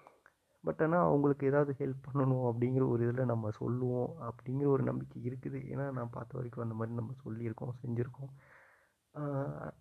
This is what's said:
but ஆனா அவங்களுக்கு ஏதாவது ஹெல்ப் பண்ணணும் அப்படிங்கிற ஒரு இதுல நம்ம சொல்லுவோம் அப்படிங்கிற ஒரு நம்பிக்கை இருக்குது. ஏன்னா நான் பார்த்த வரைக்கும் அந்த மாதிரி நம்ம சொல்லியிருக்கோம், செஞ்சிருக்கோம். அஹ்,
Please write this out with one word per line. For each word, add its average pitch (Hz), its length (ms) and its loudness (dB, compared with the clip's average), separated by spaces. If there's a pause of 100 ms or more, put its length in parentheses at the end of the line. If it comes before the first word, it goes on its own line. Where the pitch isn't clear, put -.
(640)
but 160 200 2
ஆனா 170 220 4
அவங்களுக்கு 143 420 4
ஏதாவது 143 320 4
ஹெல்ப் 135 280 -4
பண்ணணும் 131 380 2
அப்படிங்கிற 127 420 2
ஒரு 120 220 2
இதுல 127 160 0
நம்ம 113 260 0
சொல்லுவோம் 123 680 -2
அப்படிங்கிற 127 440 -4
ஒரு 135 180 4
நம்பிக்கை 127 400 -4
இருக்குது. 131 360 -6 (100)
ஏன்னா 135 220 -4
நான் 120 180 -4
பார்த்த 120 260 -10
வரைக்கும் 123 280 -6
அந்த 113 120 -4
மாதிரி 113 200 -4
நம்ம 117 180 -4
சொல்லியிருக்கோம், 117 680 -8
செஞ்சிருக்கோம். 120 500 -4 (840)
அஹ், 147 640 -4